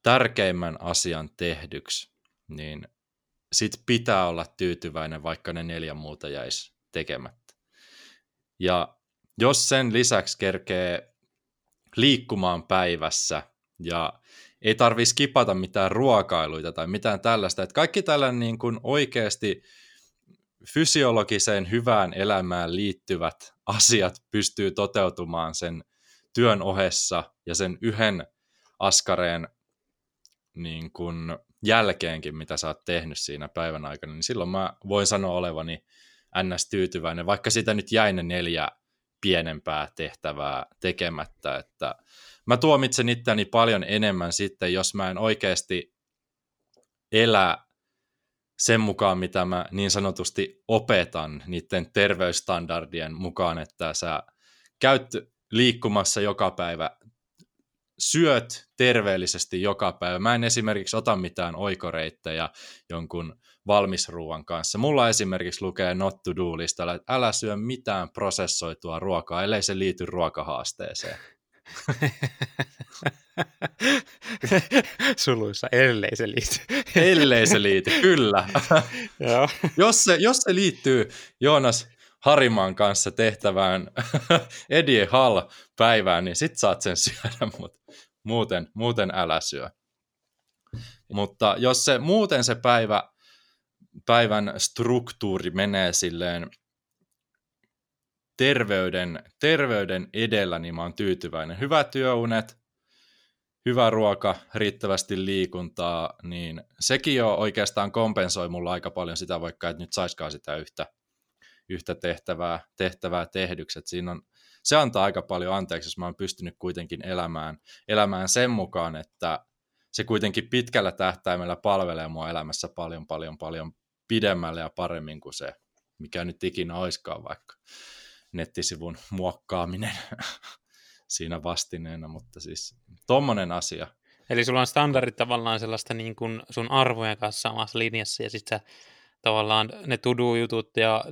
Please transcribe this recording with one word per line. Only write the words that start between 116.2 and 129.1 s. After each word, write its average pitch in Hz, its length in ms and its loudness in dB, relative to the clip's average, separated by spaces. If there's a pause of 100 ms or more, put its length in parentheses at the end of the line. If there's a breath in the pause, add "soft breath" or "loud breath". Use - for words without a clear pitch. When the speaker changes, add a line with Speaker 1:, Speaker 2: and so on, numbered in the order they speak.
Speaker 1:
kuitenkin 87 480 -8
elämään, 82 520 -6 (300 soft breath)
elämään 98 400 2
sen 123 220 2
mukaan, 90 460 -4
että - 480 -8 (480)
se 107 120 -4
kuitenkin 107 440 -2
pitkällä 117 440 0
tähtäimellä 90 640 -2
palvelee 87 520 -2
mua 80 220 -8
elämässä 78 380 -8
paljon, 82 380 -12
paljon, 78 320 -10
paljon 80 340 -10 (360)
pidemmälle 90 520 0
ja 80 100 -8
paremmin 80 500 -8
kuin 67 140 -18
se, 67 200 -12 (440)
mikä - 260 -8
nyt 87 200 -10
ikinä 90 300 -6
oiskaan 87 500 -8
vaikka - 300 -16 (800 loud breath)
nettisivun 85 640 -8 (140)